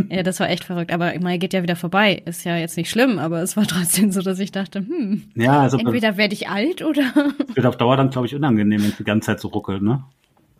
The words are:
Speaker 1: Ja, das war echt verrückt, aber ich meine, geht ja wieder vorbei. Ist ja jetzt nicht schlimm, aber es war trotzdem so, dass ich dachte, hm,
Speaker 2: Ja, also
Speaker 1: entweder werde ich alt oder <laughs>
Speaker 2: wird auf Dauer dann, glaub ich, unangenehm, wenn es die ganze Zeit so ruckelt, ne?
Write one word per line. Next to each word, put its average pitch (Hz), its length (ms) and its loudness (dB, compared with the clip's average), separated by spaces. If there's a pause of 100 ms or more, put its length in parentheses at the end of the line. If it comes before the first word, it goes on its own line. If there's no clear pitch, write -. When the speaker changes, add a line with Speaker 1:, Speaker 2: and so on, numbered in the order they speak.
Speaker 1:
Ja, 180 140 -2
das 185 180 -2
war 185 80 0
echt 180 160 -4
verrückt, 170 260 -4
aber 170 240 -2
ich 165 60 -4
meine, 180 180 -2
geht 180 140 -4
ja 185 100 0
wieder 175 140 -2
vorbei. 185 480 2
Ist 170 180 -10
ja 170 140 -2
jetzt 165 180 -6
nicht 165 140 -4
schlimm, 233 300 2
aber 165 220 -2
es 190 140 -4
war 208 100 2
trotzdem 185 460 2
so, 190 100 0
dass 185 180 -2
ich 196 120 -4
dachte, 196 280 -6
hm, 214 560 -4
Speaker 2:
Ja, 135 260 4
also 135 160 4
Speaker 1:
entweder 190 400 0
werde 208 160 0
ich - 160 -8
alt 233 320 -2
oder 294 220 0
<laughs> 277 500 0
Speaker 2:
wird 131 120 2
auf 123 120 4
Dauer 123 180 4
dann, 135 140 4
glaub 131 160 -2
ich, 131 100 -4
unangenehm, 107 480 2
wenn 104 60 2
es 104 80 -4
die 104 80 -8
ganze 107 220 0
Zeit 107 120 0
so - 80 -8
ruckelt, 98 340 -4
ne? 127 220 0 (560)